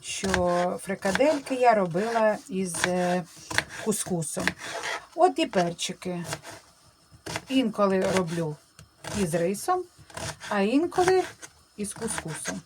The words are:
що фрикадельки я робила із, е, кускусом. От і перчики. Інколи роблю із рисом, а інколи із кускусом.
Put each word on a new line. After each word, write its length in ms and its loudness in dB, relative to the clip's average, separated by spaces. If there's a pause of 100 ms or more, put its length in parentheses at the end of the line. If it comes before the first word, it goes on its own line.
що 300 -4 (540)
фрикадельки 680 2
я 200 6
робила 640 2 (100)
із, 260 -4 (120)
е, 380 0 (600)
кускусом. 600 -2 (680)
От 240 4
і 80 2
перчики. 800 -2 (1200)
Інколи 680 2
роблю 400 -2 (640)
із 160 0
рисом, 500 0 (640)
а 120 0
інколи 640 4 (520)
із 180 -8
кускусом. 720 -6